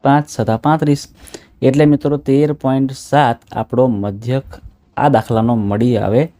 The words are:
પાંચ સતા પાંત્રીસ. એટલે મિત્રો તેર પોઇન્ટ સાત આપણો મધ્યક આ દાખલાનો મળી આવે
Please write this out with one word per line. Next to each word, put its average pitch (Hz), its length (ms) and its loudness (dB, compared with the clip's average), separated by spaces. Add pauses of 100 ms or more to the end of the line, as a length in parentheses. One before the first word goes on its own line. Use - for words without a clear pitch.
પાંચ 143 260 2
સતા 113 280 -2
પાંત્રીસ. 147 500 0 (540)
એટલે 143 240 4
મિત્રો 147 320 0
તેર 147 360 0
પોઇન્ટ 135 380 -2
સાત 135 500 -2 (100)
આપણો 120 360 0
મધ્યક 107 560 -4 (540)
આ 147 120 2
દાખલાનો 117 460 0
મળી 110 420 0
આવે 104 280 0 (140)